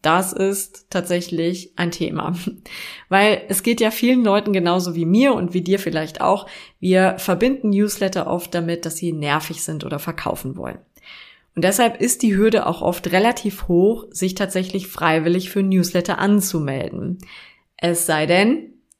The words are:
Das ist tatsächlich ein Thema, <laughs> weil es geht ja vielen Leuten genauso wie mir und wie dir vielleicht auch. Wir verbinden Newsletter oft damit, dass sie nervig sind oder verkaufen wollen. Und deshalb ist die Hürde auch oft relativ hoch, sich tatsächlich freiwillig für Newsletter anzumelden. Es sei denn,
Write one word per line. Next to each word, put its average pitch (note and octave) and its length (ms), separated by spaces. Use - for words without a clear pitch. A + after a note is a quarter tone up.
Das F3+ 300
ist - 580
tatsächlich F3 840
ein F3 140
Thema, - 440
<laughs> - 380
weil G3+ 400
es F#3 140
geht A#3 180
ja G#3+ 80
vielen B3 340
Leuten G3+ 300
genauso F3 420
wie E3+ 100
mir A#3 280
und F3 220
wie F#3 60
dir F#3+ 180
vielleicht D#3 420
auch. G3 260
Wir F#3 380
verbinden A3 540
Newsletter G3 560
oft F3 260
damit, E3+ 320
dass D#3+ 120
sie E3+ 140
nervig D3+ 520
sind D#3 200
oder D3 160
verkaufen - 560
wollen. - 220
Und E3+ 80
deshalb A3+ 360
ist - 220
die G3+ 160
Hürde G#3+ 300
auch - 160
oft - 280
relativ G#3 560
hoch, F#3+ 440
sich F#3 240
tatsächlich F#3 520
freiwillig E3+ 600
für G3 140
Newsletter F#3 560
anzumelden. F3+ 960
Es E3+ 300
sei D#3 220
denn, G#3 460